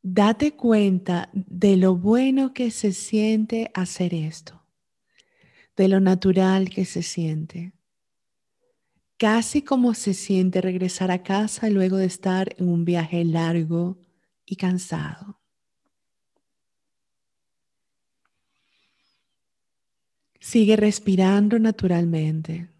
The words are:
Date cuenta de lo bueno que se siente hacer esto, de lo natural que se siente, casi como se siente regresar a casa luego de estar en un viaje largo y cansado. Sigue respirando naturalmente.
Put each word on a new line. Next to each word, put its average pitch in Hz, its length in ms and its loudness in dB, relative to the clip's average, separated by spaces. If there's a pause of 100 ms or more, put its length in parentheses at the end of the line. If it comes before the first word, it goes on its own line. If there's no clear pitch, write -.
Date 220 480 2
cuenta 190 760 0
de 190 440 2
lo 185 180 4
bueno 262 580 0
que 247 160 -4
se 208 240 -2
siente 220 800 -2
hacer 180 400 -4
esto, - 500 -10 (1120)
de 190 120 4
lo 190 120 4
natural 190 720 2
que 190 160 -4
se 175 160 -8
siente, 165 720 -8 (1400)
casi 226 460 0
como 247 320 2
se 196 180 -4
siente 185 480 0
regresar 185 480 -4
a 180 140 -2
casa 214 480 -2
luego 190 260 2
de 190 80 0
estar 185 540 -2
en 180 100 0
un 170 160 0
viaje 170 400 -2
largo 165 720 -2 (480)
y 185 120 -10
cansado. 180 840 -6 (4000)
Sigue 220 360 4
respirando 202 840 2
naturalmente. 170 1120 -2 (100)